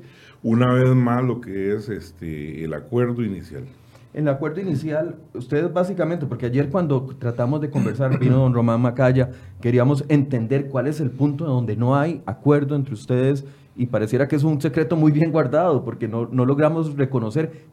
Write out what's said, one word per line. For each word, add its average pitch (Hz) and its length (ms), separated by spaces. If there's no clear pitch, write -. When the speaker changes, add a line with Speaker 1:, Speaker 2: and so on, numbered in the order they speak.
Speaker 1:
una 120 320
vez 127 220
más 123 300
lo 117 160
que 95 340
es, 110 140
este, 82 760
el 78 100
acuerdo 120 520
inicial. 85 400
Speaker 2:
En 147 80
el 151 60
acuerdo 151 320
inicial, 156 560
ustedes 147 380
básicamente, 175 540
porque 117 200
ayer 139 240
cuando 143 340
tratamos 123 420
de 147 100
conversar, 131 480
<clears throat> - 20
vino 127 160
don 127 180
Román 117 260
Macaya, 127 520
queríamos 123 480
entender 135 600
cuál 127 180
es 151 140
el 135 100
punto 143 340
donde 120 320
no 123 200
hay 151 280
acuerdo 147 520
entre 135 180
ustedes 131 500
y 123 120
pareciera 117 420
que 156 80
es 139 80
un 156 160
secreto 160 360
muy 156 140
bien 151 220
guardado, 147 520
porque 113 240
no, 113 220
no 123 160
logramos 151 500
reconocer 135 760